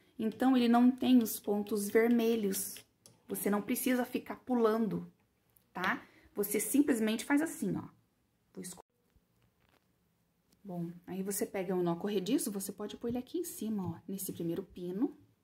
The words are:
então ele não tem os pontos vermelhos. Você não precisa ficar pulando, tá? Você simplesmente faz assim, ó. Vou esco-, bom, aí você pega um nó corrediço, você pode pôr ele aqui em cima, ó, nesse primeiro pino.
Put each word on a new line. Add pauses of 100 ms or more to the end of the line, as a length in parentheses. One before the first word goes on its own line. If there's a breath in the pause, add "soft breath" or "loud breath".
(180 soft breath)
então
ele
não
tem
os
pontos
vermelhos. (520)
Você
não
precisa
ficar
pulando, (600)
tá? (320 loud breath)
Você
simplesmente
faz
assim,
ó. (680)
Vou
esco-, (1800)
bom, (160)
aí
você
pega
um
nó
corrediço,
você
pode
pôr
ele
aqui
em
cima,
ó,
nesse
primeiro
pino. (260)